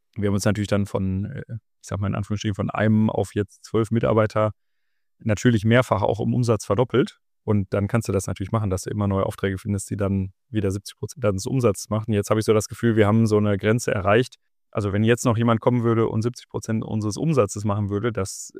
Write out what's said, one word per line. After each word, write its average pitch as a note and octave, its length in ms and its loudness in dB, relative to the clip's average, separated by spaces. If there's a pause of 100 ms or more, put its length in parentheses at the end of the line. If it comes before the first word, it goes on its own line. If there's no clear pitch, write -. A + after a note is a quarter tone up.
(160)
Wir G2+ 120 -2
haben G2+ 80 2
uns G2 100 0
natürlich G#2 240 0
dann G2+ 160 0
von, F#2+ 400 -4
äh, - 240 -10
ich - 380 -16
sag - 120 -6
mal G2 80 -2
in G2 80 -2
Anführungsstrichen, G#2+ 400 -4
von - 140 -4
einem G#2+ 400 2
auf - 260 -4
jetzt - 300 -6
zwölf A2 260 0
Mitarbeiter A2 640 2 (640)
natürlich A2 460 2
mehrfach A2+ 360 4
auch G#2+ 180 0
im A#2 140 -2
Umsatz A#2+ 320 0
verdoppelt. A#2 540 0 (260)
Und G#2 280 0
dann G2+ 140 0
kannst A#2 200 -2
du G2 60 -2
das G2 140 -2
natürlich G2 260 -6
machen, G#2+ 160 0
dass F#2 140 -2
du - 60 -10
immer G#2 180 -2
neue G2 180 0
Aufträge G2 320 -4
findest, G2+ 320 -4
die G#2 80 -6
dann G2 340 -2 (180)
wieder G2+ 220 -2
siebzig G2+ 240 -8
Prozent - 300 -8
deines F#2+ 200 0
Umsatzes A#2+ 440 0
machen. G#2+ 240 -2
Jetzt G2+ 160 0
habe A2 100 2
ich G#2+ 60 0
so A2+ 80 4
das G#2+ 160 0
Gefühl, A#2 260 0
wir G#2+ 100 6
haben A2+ 220 4
so G#2+ 100 4
eine G#2 200 2
Grenze A2 340 0
erreicht. G#2+ 460 2 (340)
Also G2+ 220 -2
wenn G#2 100 2
jetzt A#2 220 4
noch A#2 120 2
jemand A#2 220 2
kommen B2 240 2
würde A2+ 240 2
und A2 140 -2
siebzig A#2+ 260 -6
Prozent A2+ 380 -6
unseres G#2+ 320 -4
Umsatzes A#2 480 0
machen G#2 240 0
würde, G#2 240 -2
das, - 460 -8